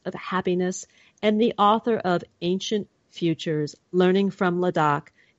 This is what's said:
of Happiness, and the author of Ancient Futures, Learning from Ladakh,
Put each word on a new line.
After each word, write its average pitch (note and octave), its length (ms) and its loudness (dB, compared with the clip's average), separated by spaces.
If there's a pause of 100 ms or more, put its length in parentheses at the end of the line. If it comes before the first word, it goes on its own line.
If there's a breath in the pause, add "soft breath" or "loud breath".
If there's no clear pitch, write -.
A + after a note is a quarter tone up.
of F#3 100 -10
Happiness, F3+ 720 -4 (340 soft breath)
and G#3+ 200 2
the A#3 180 2
author G#3+ 380 2
of F3+ 260 -2 (200)
Ancient F#3+ 460 -2 (220)
Futures, D#3 640 -4 (160)
Learning F#3 400 4
from F3+ 300 -2
Ladakh, D#3 480 0 (300 soft breath)